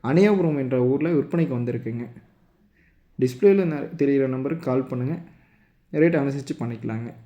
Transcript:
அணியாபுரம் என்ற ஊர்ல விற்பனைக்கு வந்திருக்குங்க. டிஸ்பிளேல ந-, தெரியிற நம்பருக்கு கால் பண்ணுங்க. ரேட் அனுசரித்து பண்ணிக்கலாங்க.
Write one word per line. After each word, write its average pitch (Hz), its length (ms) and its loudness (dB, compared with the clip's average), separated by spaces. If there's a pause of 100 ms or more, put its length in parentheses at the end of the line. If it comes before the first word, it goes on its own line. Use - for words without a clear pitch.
அணியாபுரம் 175 540 4
என்ற 127 240 0
ஊர்ல 139 280 2
விற்பனைக்கு 143 480 0
வந்திருக்குங்க. 117 520 -6 (1080)
டிஸ்பிளேல 190 460 4
ந-, 151 300 -4
தெரியிற 139 320 2
நம்பருக்கு 135 380 -4
கால் 131 200 0
பண்ணுங்க. 131 340 -4 (760)
ரேட் 160 240 4
அனுசரித்து 139 420 -4
பண்ணிக்கலாங்க. 117 540 -8 (120)